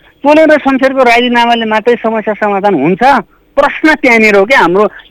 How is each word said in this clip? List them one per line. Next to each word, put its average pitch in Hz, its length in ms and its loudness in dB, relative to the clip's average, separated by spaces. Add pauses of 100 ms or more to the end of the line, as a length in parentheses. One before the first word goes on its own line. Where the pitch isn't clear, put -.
(240)
चोलेन्द्र 302 340 4
शमशेरको 262 460 0
राजीनामाले 240 600 0
मात्रै 220 300 -2
समस्या 220 380 -6
समाधान 202 400 -2
हुन्छ? 165 300 -2 (520)
प्रश्न 294 400 -2
त्यहाँनिर 226 400 2
हो 196 100 2
क्या 262 140 0
हाम्रो 190 300 0 (200)